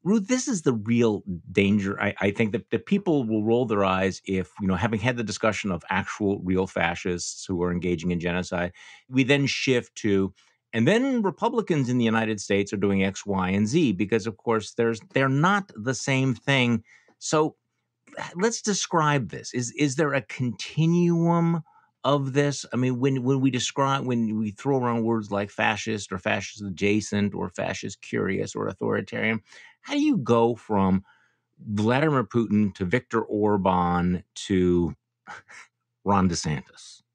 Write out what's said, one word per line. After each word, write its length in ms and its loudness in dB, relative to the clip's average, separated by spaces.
Ruth, 260 0
this 200 -2
is 140 -2
the 100 2
real 500 2
danger. 480 2
I, 220 -2
I 80 2
think 220 0
that, 180 -6
that 160 -2
people 380 0
will 200 -2
roll 220 2
their 180 2
eyes 400 0
if, 340 -2
you 80 -4
know, 100 2
having 240 0
had 180 0
the 60 -4
discussion 460 -2
of 200 -4
actual 520 -2
real 240 0
fascists 800 -4
who 180 -2
are 80 0
engaging 420 -2
in 80 -2
genocide, 520 -2
we 140 2
then 220 2
shift 500 -2
to, 360 0
and 140 2
then 360 2
Republicans 680 -2
in 100 0
the 60 2
United 360 0
States 320 0
are 60 -4
doing 240 2
X, 240 -2
Y, 220 -2
and 180 0
Z, 280 2
because, 320 -2
of 100 -8
course, 380 -4
there's, 260 -2
they're 140 2
not 460 0
the 200 -6
same 400 0
thing. 500 0
So 380 0
let's 260 0
describe 680 0
this. 220 -12
Is, 200 -4
is 240 0
there 160 0
a 100 0
continuum 1400 2
of 300 2
this? 380 0
I 40 -4
mean, 240 0
when, 240 0
when 160 2
we 100 4
describe, 540 -2
when 340 0
we 120 -2
throw 280 -2
around 260 0
words 260 0
like 200 -2
fascist 640 -2
or 60 -6
fascist 440 -4
adjacent 720 0
or 140 -6
fascist 540 -6
curious 520 -4
or 140 -4
authoritarian, 720 -4
how 140 -8
do 60 2
you 180 4
go 360 2
from 480 2
Vladimir 580 2
Putin 500 0
to 100 -4
Viktor 380 -2
Orban 1000 2
to 600 2
<laughs> 800 -20
Ron 240 2
DeSantis? 720 -6